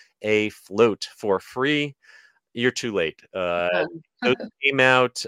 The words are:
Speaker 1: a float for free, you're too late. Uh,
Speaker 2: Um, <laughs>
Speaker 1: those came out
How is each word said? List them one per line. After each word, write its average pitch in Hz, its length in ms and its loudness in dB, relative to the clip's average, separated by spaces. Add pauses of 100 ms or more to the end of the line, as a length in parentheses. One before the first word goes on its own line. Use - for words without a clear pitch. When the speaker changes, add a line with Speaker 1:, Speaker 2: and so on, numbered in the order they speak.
(200)
Speaker 1:
a 107 300 0
float 104 680 0
for 98 240 0
free, 147 560 -4 (560)
you're 120 180 0
too 120 220 -6
late. 85 300 -2 (120)
Uh, 87 380 -2
Speaker 2:
Um, 120 380 -4
<laughs> - 120 -20
Speaker 1:
those 127 140 0 (260)
came 139 180 0
out 127 480 2